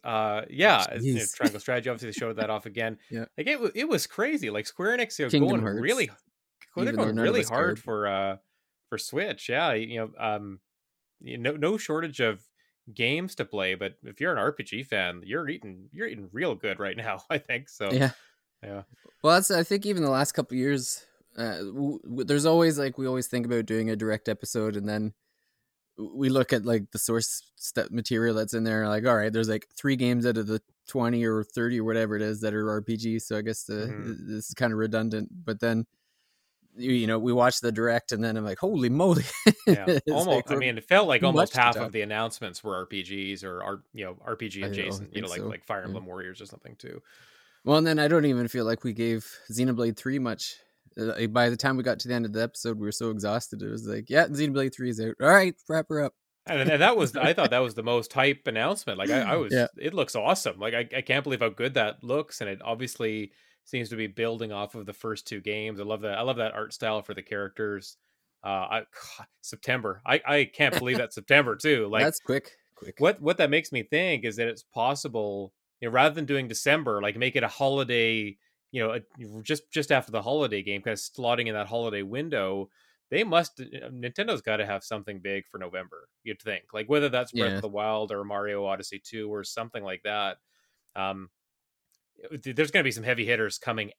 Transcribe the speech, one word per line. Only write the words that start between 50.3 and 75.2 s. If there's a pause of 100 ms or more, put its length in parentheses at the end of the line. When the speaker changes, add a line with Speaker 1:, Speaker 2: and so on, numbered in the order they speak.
Speaker 2:
Uh,
by
the
time
we
got
to
the
end
of
the
episode,
we
were
so
exhausted.
It
was
like,
"Yeah,
Xenoblade
three
is
out.
All
right, (140)
wrap
her
up." (320)
Speaker 1:
And,
and
that
was,
I
thought
Speaker 2:
<laughs>
Speaker 1:
that
was
the
most
hype
announcement.
Like,
I,
I
was,
Speaker 2:
Yeah. (100)
Speaker 1:
it
looks
awesome.
Like,
I,
I
can't
believe
how
good
that
looks,
and
it
obviously (320)
seems
to
be
building
off
of
the
first
two
games.
I
love
that.
I
love
that
art
style
for
the
characters. (440)
Uh,
I, (300)
<sighs>
September.
I,
I
can't
believe
Speaker 2:
<laughs>
Speaker 1:
that
September
too.
Like,
Speaker 2:
That's
quick. (240)
Quick.
Speaker 1:
what,
what
that
makes
me
think
is
that
it's
possible, (280)